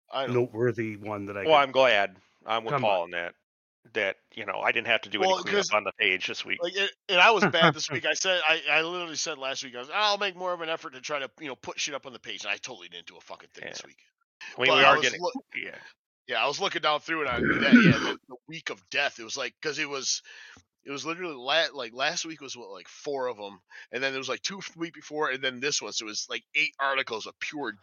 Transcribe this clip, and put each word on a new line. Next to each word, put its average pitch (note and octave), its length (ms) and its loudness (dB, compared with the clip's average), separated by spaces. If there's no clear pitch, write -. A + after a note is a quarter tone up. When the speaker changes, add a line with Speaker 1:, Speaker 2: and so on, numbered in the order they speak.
Speaker 1:
I C3 140 -2
know. A#2+ 140 -4
Speaker 2:
noteworthy A2+ 560 -2
one G#2 300 -8
that G2+ 100 -8
I G2 80 -4
Speaker 3:
Well, D#3 100 4
Speaker 2:
could C#3+ 80 8
Speaker 3:
I'm C3+ 80 0
glad. G#2+ 460 4
I'm A2 200 -2
with A2+ 80 -4
Speaker 2:
come C3+ 100 0
Speaker 3:
Paul G2+ 160 4
Speaker 2:
by. E2+ 60 0
Speaker 3:
on F2 80 -10
that. F2 220 -6
That, G2 220 0
you A2 120 -10
know, G2+ 140 -4
I A2 120 2
didn't A#2 160 -2
have A2+ 140 2
to G#2 60 -14
do G#2+ 120 -2
Speaker 1:
Well, F#3+ 160 4
Speaker 3:
any F#3 80 -8
cleanup G3 160 0
Speaker 1:
'cause F3+ 100 -2
Speaker 3:
on G#2 140 4
the G2 80 -4
page F#2 340 2
this - 180 -6
week. F#2+ 160 -6
Speaker 1:
like, F3+ 160 -4
it, G3 140 0
and F3+ 120 4
I G#3 100 10
was G3 160 6
bad E3 260 6
this D3+ 180 -6
Speaker 2:
<laughs> - 0 -
Speaker 1:
week. B2+ 140 -4
I D3 100 0
said, F#3 320 0
I, D#3+ 140 4
I D#3 120 4
literally E3+ 320 -6
said D3 240 -6
last C3 240 -6
week, B2 140 -12
I - 20 -8
was, C3 160 -10
"I'll G#3 240 2
make G3 180 -2
more F3+ 160 -4
of F3 80 -6
an D#3+ 80 -6
effort D#3+ 260 -6
to B2+ 60 -16
try C#3+ 200 -6
to, C3 100 -8
you D#3 60 -10
know, C3 80 -8
put - 240 -10
shit D3+ 160 -4
up C3 100 -10
on C3+ 80 -14
the A2 60 -16
page," G2+ 260 -12
and G2+ 80 -4
I G#2 40 -2
totally F#2+ 320 -14
didn't F2 180 -18
do F2+ 100 -20
a D#2+ 40 -20
fucking - 340 -18
thing - 160 -12
this - 120 -10
Speaker 3:
Yeah. - 40 -20
Speaker 1:
week. - 120 -20
Speaker 3:
I - 180 -12
mean, B2+ 100 4
Speaker 1:
But D3+ 80 6
Speaker 3:
we C#3 60 8
Speaker 1:
I C3+ 40 10
Speaker 3:
are C3+ 80 10
Speaker 1:
was - 80 0
Speaker 3:
getting, B2+ 180 0
Speaker 1:
loo-, F3 80 -2
Speaker 3:
yeah. E2 120 -12
Speaker 1:
yeah, A#2+ 180 0
I C3+ 40 2
was C#3+ 120 -4
looking E3+ 220 -2
down D3+ 180 2
through, E3 200 -4
and C#3 100 -2
I, A#2+ 100 0
that, - 340 6
yeah, G#3+ 240 10
the, - 80 -8
the C3 80 -16
week D#3+ 220 -10
of G#2 200 -10
death. C3+ 300 -2
It A2+ 40 -12
was A2 120 -8
like, B2 260 -6
'cause D3+ 160 -4
it D3+ 100 -4
was, C3+ 320 -4
it - 80 -14
was C#3 140 -8
literally E3 300 -8
la-, C#3+ 400 0
like, A#2+ 180 -8
last D3 320 -2
week D#3+ 160 -12
was, B2 160 -12
what, A2 140 -16
like, F#2 180 -16
four C#3 400 -6
of A2+ 100 -6
'em, G2+ 220 -12
and B2 100 -4
then C3+ 100 0
there C3+ 80 -4
was, C3 100 -6
like, A#2 100 -4
two G3 180 -6
f-, - 180 -14
week E3 180 -8
before, D3+ 360 -4
and C3+ 140 -2
then B2+ 160 -2
this C#3 220 -2
one. G#2 100 -8
So A2+ 140 -6
it - 20 -8
was, G#2+ 220 -6
like, A#2 120 -6
eight D3+ 260 0
articles C3+ 460 -2
of - 120 -14
pure G#2+ 440 -8